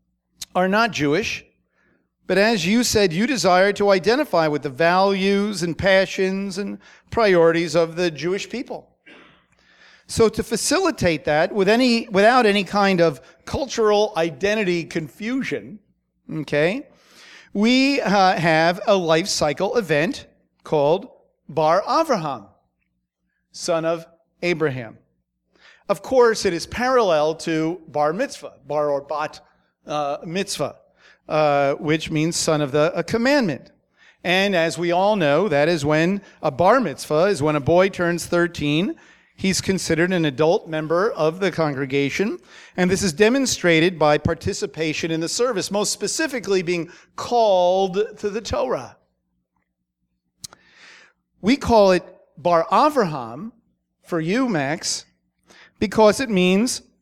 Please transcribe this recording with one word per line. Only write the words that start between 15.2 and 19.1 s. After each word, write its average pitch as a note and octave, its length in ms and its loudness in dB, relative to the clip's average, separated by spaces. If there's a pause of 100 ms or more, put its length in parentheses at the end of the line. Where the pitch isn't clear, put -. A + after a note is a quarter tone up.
okay, D#3+ 600 -2 (640)
we, B3+ 480 2
uh, G3 360 2
have E3+ 520 2
a G3+ 80 4
life E3 320 0